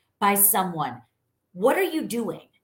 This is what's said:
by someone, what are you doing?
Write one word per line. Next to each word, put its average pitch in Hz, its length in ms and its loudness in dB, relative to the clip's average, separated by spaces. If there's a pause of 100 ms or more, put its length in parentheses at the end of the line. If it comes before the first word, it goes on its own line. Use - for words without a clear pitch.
(200)
by 202 140 4
someone, 175 680 0 (540)
what 247 240 2
are 392 60 2
you 311 220 -2
doing? 202 420 -6 (160)